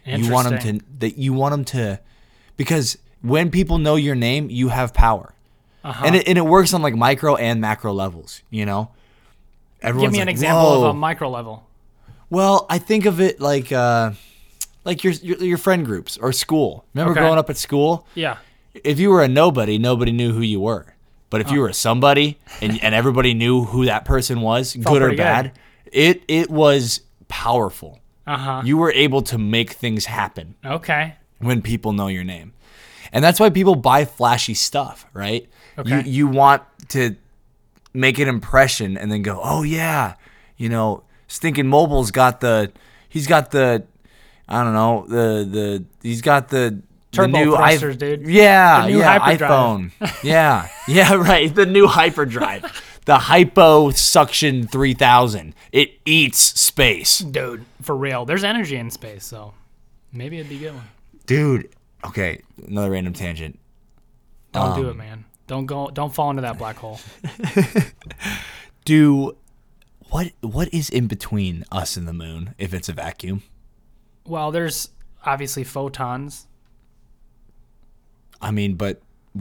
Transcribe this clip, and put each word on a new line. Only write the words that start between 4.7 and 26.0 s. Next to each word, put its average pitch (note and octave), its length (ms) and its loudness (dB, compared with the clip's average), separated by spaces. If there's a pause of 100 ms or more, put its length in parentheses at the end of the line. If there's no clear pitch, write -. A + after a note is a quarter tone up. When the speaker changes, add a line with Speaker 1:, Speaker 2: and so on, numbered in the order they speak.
Speaker 1:
power. A2+ 400 2 (480)
Speaker 2:
Uh-huh. C3+ 240 -8
Speaker 1:
And E3 100 4
it, F3+ 120 2
and F3+ 100 4
it E3+ 80 4
works F3 280 6
on, E3 80 -2
like, C3+ 120 -2
micro C3+ 420 2
and A#2 240 -2
macro G#2+ 320 -4
levels, F#2+ 580 -8
you A2 160 -6
know? G#2 240 -6 (880)
Speaker 2:
Give A#2 100 -6
Speaker 1:
Everyone's B2+ 240 0
Speaker 2:
me G3+ 60 0
an F#3 60 -2
Speaker 1:
like, F#3 60 -2
Speaker 2:
example E3 300 2
Speaker 1:
"Whoa." C#3+ 260 6
Speaker 2:
of - 80 4
a - 20 -8
micro D#3+ 320 -4
level. A2+ 360 -12 (640)
Speaker 1:
Well, F#3+ 400 2
I E3+ 80 0
think G#3+ 260 0
of F3+ 160 0
it F#3 200 2
like, C#3 300 -2
uh, A#2+ 420 0 (720)
like F3+ 200 -6
your, F#3 80 2
your, E3+ 260 -6
your F3 200 -2
friend F3+ 260 0
groups G2+ 320 -8
or B2 160 -4
school. B2+ 520 -2 (100)
Remember E3 180 0
Speaker 2:
Okay. D#3+ 80 0
Speaker 1:
growing D#3+ 180 4
up D3+ 120 0
at C3+ 80 -10
school? D3 560 -2
Speaker 2:
Yeah. D3+ 240 -6 (440)
Speaker 1:
If D3 160 -2
you G3 120 4
were F3+ 120 6
a C3+ 60 4
nobody, B2+ 500 2
nobody A#2+ 320 0
knew A#2 220 0
who A2+ 80 -2
you G#2+ 200 -2
were. G#2 320 -6 (420)
But A2 60 -2
if G#2 100 -6
you C#3+ 80 0
Speaker 2:
Oh. C#3 40 2
Speaker 1:
were A2 80 0
a F#2 40 -8
somebody C#3 640 2 (240)
and, G#2+ 180 -2
and A2 140 0
everybody B2 400 2
knew A#2+ 300 2
who B2+ 220 -2
that A2 180 -2
person B2+ 360 -2
was, A#2 340 -2
Speaker 2:
Felt A#2 120 -10
Speaker 1:
good D3 160 4
or C3+ 40 4
Speaker 2:
pretty B2+ 100 0
good. D#3+ 80 -2
Speaker 1:
bad, B2+ 280 0 (380)
it, F3 380 2